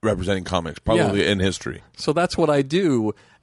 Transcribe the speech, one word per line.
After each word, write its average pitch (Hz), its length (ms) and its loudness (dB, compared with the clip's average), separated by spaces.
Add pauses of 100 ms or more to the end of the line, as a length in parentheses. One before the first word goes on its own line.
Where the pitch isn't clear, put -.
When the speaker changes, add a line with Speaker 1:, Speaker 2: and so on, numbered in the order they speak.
Speaker 1:
representing 95 400 0
comics, 85 360 -4
probably 107 440 2
Speaker 2:
Yeah. 76 60 2
Speaker 1:
in 101 100 2
history. - 440 -4 (120)
Speaker 2:
So - 160 -4
that's 170 240 0
what 160 140 2
I 143 140 4
do. 135 500 0 (300)